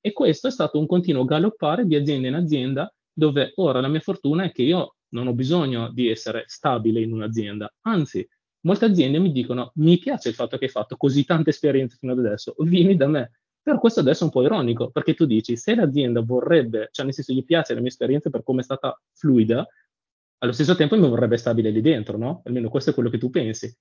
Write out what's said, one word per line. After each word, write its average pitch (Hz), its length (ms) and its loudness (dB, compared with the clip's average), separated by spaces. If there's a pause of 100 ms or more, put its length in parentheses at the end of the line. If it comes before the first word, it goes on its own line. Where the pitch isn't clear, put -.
E 208 120 -4
questo 220 360 0
è - 20 0
stato 151 300 -2
un 156 60 0
continuo 175 380 0
galoppare 165 640 0
di 156 80 2
azienda 143 320 0
in 127 80 -2
azienda, 151 580 -2 (200)
dove 143 420 0
ora 139 260 2
la 135 80 0
mia 151 120 0
fortuna 147 420 -2
è 170 80 -2
che - 120 -4
io 156 340 0 (140)
non 123 180 -6
ho 123 40 -2
bisogno 131 600 -2
di 120 160 0
essere 110 400 -4
stabile 113 520 -2
in 113 120 -4
un'azienda, 107 600 -6 (100)
anzi, 156 460 -4 (320)
molte 202 260 0
aziende 160 340 2
mi 190 100 2
dicono, 123 460 -4
"Mi 165 220 6
piace 240 300 -4
il 117 60 -4
fatto 123 240 -4
che 139 60 -4
hai 123 60 -4
fatto - 260 -6
così 139 280 2
tante 160 260 2
esperienze 135 480 0
fino 127 140 -6
ad 127 60 -2
adesso, 107 400 -4
vieni 175 380 4
da 139 100 2
me." 143 260 -2 (300)
Per 285 160 0
questo 226 220 2
adesso 147 220 2
è - 20 0
un 156 80 0
po' 127 100 2
ironico, 120 480 0
perché - 240 -2
tu 165 120 2
dici, 117 300 0
se 208 180 -2
l'azienda 135 460 2
vorrebbe, 120 680 0
cioè 139 140 -6
nel 135 100 -4
senso 135 180 -6
gli 127 120 -2
piace 160 300 0
la 117 60 -4
mia 123 80 -2
esperienza 135 420 -2
per - 120 -6
come 127 180 -2
è 127 40 -6
stata - 360 -8 (120)
fluida, 120 540 2 (720)
allo 123 140 -2
stesso 151 220 2
tempo 180 220 2
mi 185 100 6
vorrebbe 117 300 2
stabile 113 340 0
lì 110 100 0
dentro, 110 380 0
no? 135 260 -6
Almeno 120 240 -4
questo 135 220 -2
è 131 40 -2
quello 117 160 0
che 117 80 -4
tu 123 120 -4
pensi. 110 360 -4 (140)